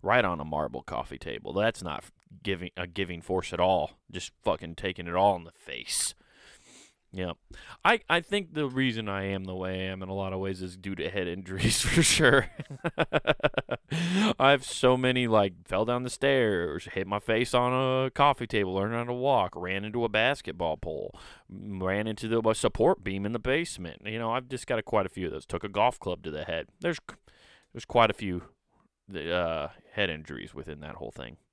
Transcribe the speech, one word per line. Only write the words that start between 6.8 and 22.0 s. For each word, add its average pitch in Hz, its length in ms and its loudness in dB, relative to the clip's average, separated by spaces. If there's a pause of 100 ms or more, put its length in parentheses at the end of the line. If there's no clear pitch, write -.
Yeah. 90 180 -6 (520)
I, 220 140 4 (100)
I 170 120 2
think 175 340 -6
the 151 120 -2
reason 127 400 0
I 98 180 -2
am 98 180 -2
the 92 100 -8
way 92 340 -4
I 95 40 -4
am 95 100 -8
in 92 80 -10
a 98 60 -4
lot 95 180 -4
of 95 60 -4
ways 95 240 -6
is 90 120 -8
due 95 200 -8
to 80 160 -4
head 92 160 -2
injuries 95 540 -2
<laughs> - 20 0
for - 180 4
sure. 135 460 6 (500)
<laughs> 170 1400 0
I 135 100 6
have 139 160 4
so 127 320 4
many, 127 300 2
like, 104 260 4 (140)
fell 98 180 0
down 120 160 -2
the 123 80 -6
stairs, 101 840 2
hit 95 140 -2
my 101 140 -2
face 117 340 0
on 123 180 4
a 131 380 0
coffee 143 380 2
table, 98 260 0
learned 101 220 0
how 120 80 -2
to 120 100 -4
walk, 123 420 2
ran 92 300 -4
into 113 180 -2
a 117 60 2
basketball 95 680 0
pole, - 380 -8 (360)
m-, 95 320 -8
ran 101 240 0